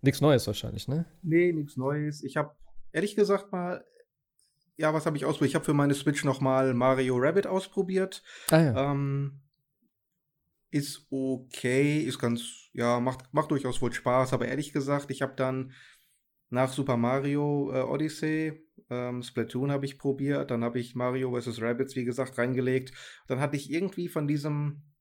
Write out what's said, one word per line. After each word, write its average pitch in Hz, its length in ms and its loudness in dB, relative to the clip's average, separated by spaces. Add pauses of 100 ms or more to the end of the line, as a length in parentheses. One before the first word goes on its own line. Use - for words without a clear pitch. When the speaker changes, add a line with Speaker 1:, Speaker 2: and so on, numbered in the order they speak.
Speaker 1:
Nichts 135 180 2
Neues 139 280 6
wahrscheinlich, 113 420 -6
ne? 160 160 -2 (160)
Speaker 2:
Nee, 175 320 4
nichts 147 240 -6
Neues. 147 460 -4
Ich 135 120 -8
hab, 151 220 -4 (340)
ehrlich 190 240 -2
gesagt 196 380 2
mal, 180 320 -6 (880)
ja, 156 180 2
was 156 120 0
hab 160 100 0
ich 143 80 -2
ausprobiert? 147 280 2
Ich - 40 -4
hab 156 80 2
für 151 120 2
meine 143 180 4
Switch 143 320 0
noch 135 160 2
mal 131 320 4
Mario 127 440 4
Rabbids 160 300 2
ausprobiert. 185 760 -2 (260)
Speaker 1:
Ah, 160 100 8
ja. 139 320 4
Speaker 2:
Ähm, 139 500 -2 (1300)
ist - 400 -4
okay, 135 880 0
ist 131 180 -2
ganz, - 560 -4
ja, 120 260 0
macht, 127 340 -4
macht 151 180 0
durchaus 131 300 0
wohl 120 120 0
Spaß, 127 400 2
aber 120 140 -2
ehrlich 139 260 -4
gesagt, 139 380 -2
ich 135 100 -6
hab 135 160 -4
dann 131 360 -4 (760)
nach 131 220 2
Super 131 260 0
Mario, 143 760 0
äh, 131 80 0
Odyssey, 156 840 -2 (240)
ähm, 123 320 -4
Splatoon 123 500 -2
hab 139 120 0
ich 139 160 -8
probiert, 139 520 0
dann 117 120 0
hab 120 140 -2
ich 120 180 -6
Mario 127 360 -2
versus 120 300 -4
Rabbids, 120 340 -2
wie 123 100 -2
gesagt, 123 320 -4
reingelegt. 127 560 0 (340)
Dann 127 120 -2
hatte 143 180 -2
ich 139 140 -8
irgendwie 175 360 -2
von 151 220 -2
diesem 147 540 -2 (180)